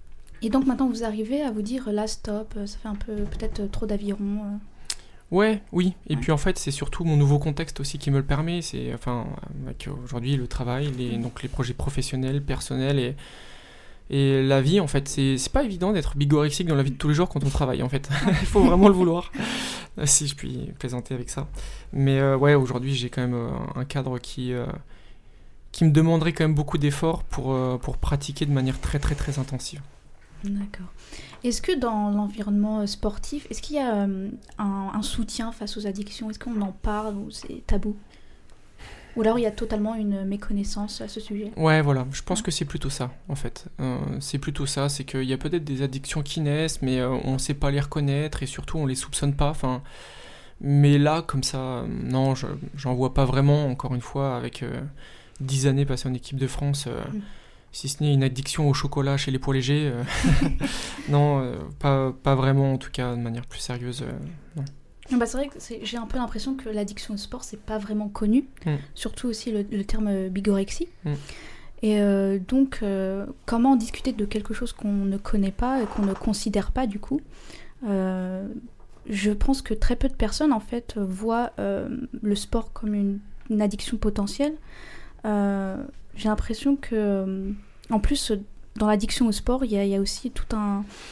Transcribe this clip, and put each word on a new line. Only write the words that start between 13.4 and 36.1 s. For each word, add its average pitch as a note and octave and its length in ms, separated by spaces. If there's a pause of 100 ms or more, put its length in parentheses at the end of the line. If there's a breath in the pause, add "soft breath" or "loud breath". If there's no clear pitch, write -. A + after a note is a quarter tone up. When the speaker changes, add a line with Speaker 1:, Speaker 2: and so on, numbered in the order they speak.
Speaker 2:
et C3+ 320
la C3+ 200
vie D#3 180
en E3+ 80
fait. C#3 200
C'est, C3+ 300
c'est - 140
pas C4+ 120
évident F#3+ 300
d'être D3 240
bigorexique D3 500
dans D#3+ 80
la C#3 60
vie C3+ 100
de B2 40
tous D3+ 140
les D3 40
jours F3 160
quand C#3 140
on C#3 60
travaille C3+ 340
en B2+ 60
fait. C3+ 200
<laughs> E3 320
Il F#3+ 60
faut G3+ 160
vraiment F3+ 240
le G3+ 80
vouloir. F3 420
<laughs> - 40 (640 loud breath)
Si D3 220
je C#3 80
puis C3 440
plaisanter B2 340
avec B2 160
ça. C3+ 180 (460 loud breath)
Mais, C3+ 260
euh, C3+ 180
ouais, C#3+ 180
aujourd'hui C3 400
j'ai B2 140
quand B2+ 120
même, B2 140
euh, A#2 140 (260)
un B2 100
cadre C3+ 320
qui, B2+ 360
euh, A#2+ 120 (1080 soft breath)
qui - 100
me D#3+ 80
demanderait D#3+ 420
quand D#3+ 120
même D#3 100
beaucoup D3 220
d'efforts D3 480
pour, C3 280
euh, B2+ 240
pour - 200
pratiquer C#3+ 480
de C#3+ 60
manière C3 280
très, - 180
très, C#3+ 160
très C#3+ 260
intensive. C3+ 420 (640)
Speaker 1:
D'accord. G3+ 420 (560 loud breath)
Est-ce A#3+ 180
que F#4 160
dans G#3+ 340
l'environnement, G#3 680
euh, G#3 60
sportif, G#3 640
est-ce G#3+ 100
qu'il - 140
y D4 40
a, A3+ 260
euh, G3 240 (280)
un, G3 360
un G#3+ 80
soutien A3+ 500
face G#3 240
aux G#3 100
addictions ? G3+ 440